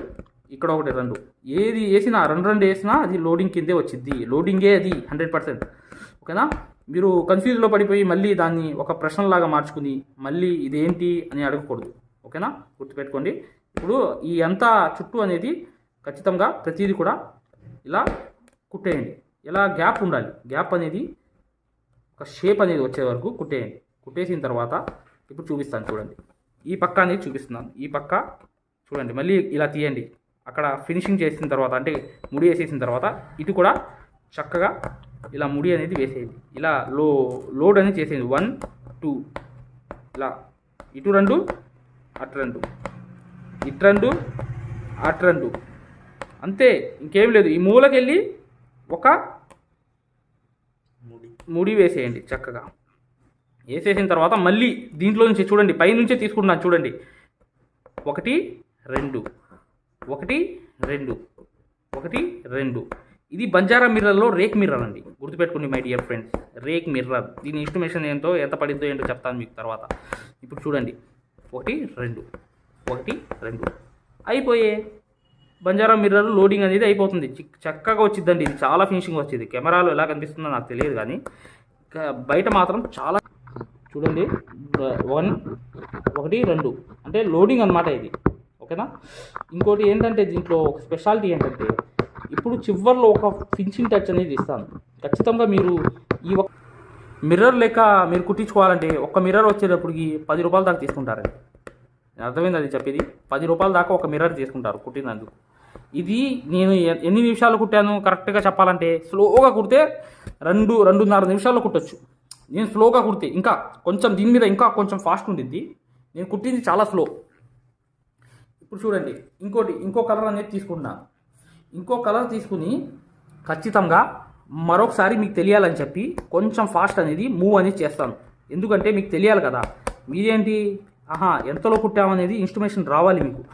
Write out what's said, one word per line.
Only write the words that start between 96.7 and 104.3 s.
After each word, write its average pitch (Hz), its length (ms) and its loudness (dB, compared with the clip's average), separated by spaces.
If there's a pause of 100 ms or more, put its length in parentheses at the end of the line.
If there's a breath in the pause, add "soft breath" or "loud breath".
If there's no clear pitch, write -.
మిర్రర్ 190 300 6
లెక్క 233 260 2
మీరు 185 420 6
కుట్టించుకోవాలంటే 185 720 2
ఒక్క 135 220 -2
మిర్రర్ 190 280 4
వచ్చేటప్పటికి 165 720 0
పది 156 240 -2
రూపాయల 185 220 2
దాకా 180 140 2
తీసుకుంటారండి. 127 500 -6 (960)
అర్థమైంది 160 360 -2
అది 147 80 -2
చెప్పేది? 135 320 -6 (340)
పది 143 140 -2
రూపాయల 175 260 2
దాకా 180 220 2
ఒక 180 120 0
మిర్రర్ 160 300 -2